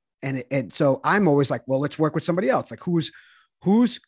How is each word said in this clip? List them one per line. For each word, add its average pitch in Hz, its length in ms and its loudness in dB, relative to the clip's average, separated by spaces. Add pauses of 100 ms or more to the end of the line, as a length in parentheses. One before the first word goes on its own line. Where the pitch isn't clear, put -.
(240)
And, 135 160 -4
it, 120 120 -12
and 131 220 -4
so 135 300 2
I'm 185 240 2
always 143 240 2
like, 123 160 -4
"Well, 131 140 0
let's 147 180 -6
work 156 160 0
with 156 80 -4
somebody 185 260 -2
else. - 220 -2
Like, 113 120 -16
who's, 170 280 -2 (520)
who's 220 440 2